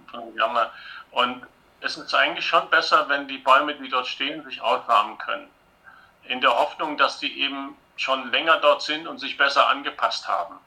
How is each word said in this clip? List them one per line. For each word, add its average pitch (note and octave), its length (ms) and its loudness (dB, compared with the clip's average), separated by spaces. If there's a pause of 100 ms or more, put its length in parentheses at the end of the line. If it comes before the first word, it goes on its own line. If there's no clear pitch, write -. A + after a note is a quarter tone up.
von A#2 260 -14
Gärtner. A2+ 360 0 (400)
Und B2 320 -2 (380)
es - 160 -8
ist D3 180 -8
eigentlich C#3 300 0
schon E3+ 240 2
besser, D#3+ 400 2
wenn C#3 180 -2
die C3+ 100 -8
Bäume, C#3+ 380 4
die C3 140 -14
dort B2+ 180 -2
stehen, D3 380 -6
sich - 160 -14
aussamen A2 560 2
können. G2 300 -8 (800)
In B2+ 140 -6
der C3 160 6
Hoffnung, D3+ 400 -2
dass C3+ 220 0
die D3 220 -6
eben C#3 340 -6 (220)
schon C3 340 -4
länger D#3+ 260 4
dort D3 260 4
sind D#3 240 -6
und C3+ 120 -12
sich C3+ 180 -6
besser C#3 300 4
angepasst C3+ 600 -2
haben. F2+ 280 -4 (120)